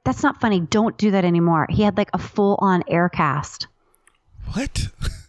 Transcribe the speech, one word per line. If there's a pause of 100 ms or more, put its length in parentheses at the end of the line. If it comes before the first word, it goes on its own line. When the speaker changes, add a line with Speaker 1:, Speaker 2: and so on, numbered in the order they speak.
Speaker 1:
"That's
not
funny.
Don't
do
that
anymore."
He
had,
like,
a
full
on
air
cast. (840)
Speaker 2:
What? (140)
<laughs> (100)